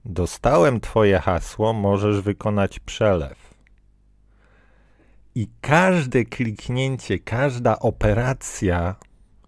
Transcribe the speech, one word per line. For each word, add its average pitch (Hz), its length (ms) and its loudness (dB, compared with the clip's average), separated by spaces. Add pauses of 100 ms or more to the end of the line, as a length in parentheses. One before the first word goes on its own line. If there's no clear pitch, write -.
Dostałem 120 760 0
twoje 101 380 4
hasło, 95 540 -2
możesz 101 480 2
wykonać 101 580 -2
przelew". - 760 -2 (1800)
I 107 140 -2 (120)
każde 147 640 2
kliknięcie, 123 920 -4
każda 120 600 -2
operacja 104 1160 0 (520)